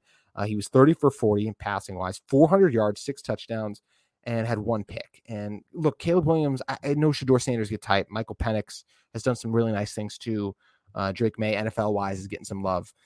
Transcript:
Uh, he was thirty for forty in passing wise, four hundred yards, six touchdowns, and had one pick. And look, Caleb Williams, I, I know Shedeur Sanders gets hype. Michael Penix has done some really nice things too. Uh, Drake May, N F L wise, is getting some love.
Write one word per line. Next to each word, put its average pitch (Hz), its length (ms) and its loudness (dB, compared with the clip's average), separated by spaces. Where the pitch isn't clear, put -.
Uh, 104 120 -4
he 107 100 -2
was 104 120 -6
thirty 139 260 8
for 143 160 2
forty 104 380 2
in 107 60 -6
passing 98 420 -6
wise, 92 320 -6
four 143 200 6
hundred 185 240 6
yards, 107 300 0
six - 180 -8
touchdowns, 110 600 -8
and 117 220 -2
had 113 120 -2
one 107 260 -2
pick. - 420 -14
And 104 360 -10
look, 156 240 -2
Caleb 170 280 2
Williams, 151 400 0
I, 135 160 -6
I 147 120 0
know 151 160 2
Shedeur 127 320 2
Sanders 113 260 -2
gets 104 180 -8
hype. 98 220 2
Michael 110 280 -6
Penix - 480 -4
has 110 100 -8
done 127 140 0
some 113 160 -6
really 113 200 2
nice 104 200 -4
things 104 240 -8
too. 104 400 -4
Uh, 98 180 -2
Drake 107 260 0
May, 107 160 0
N 107 120 -2
F 110 120 -4
L 107 140 0
wise, 98 260 -2
is 95 80 -10
getting 98 200 -12
some 98 160 -8
love. 92 300 -4